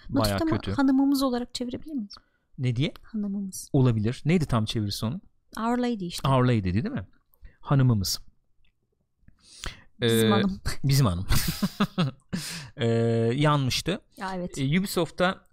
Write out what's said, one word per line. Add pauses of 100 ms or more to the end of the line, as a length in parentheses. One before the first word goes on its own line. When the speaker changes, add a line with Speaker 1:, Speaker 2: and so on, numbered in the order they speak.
Speaker 1:
Notre
Speaker 2:
Bayağı
Speaker 1:
Dame'ı
Speaker 2:
kötü.
Speaker 1:
hanımımız
olarak
çevirebilir
miyiz? (420)
Speaker 2:
Ne
diye?
Speaker 1:
Hanımımız.
Speaker 2:
Olabilir.
Neydi
tam
çevirisi
onun? (360)
Speaker 1:
Our
Lady
işte.
Speaker 2:
Our
Lady
değil
mi? (540)
Hanımımız. (1800)
Speaker 1:
Bizim
Speaker 2:
Ee,
Speaker 1:
hanım. (100)
Speaker 2:
<laughs>
bizim
hanım.
<laughs> (1400)
Ee, (480)
yanmıştı. (160)
Speaker 1:
Ya
evet.
Speaker 2:
Ee,
Ubisoft'ta,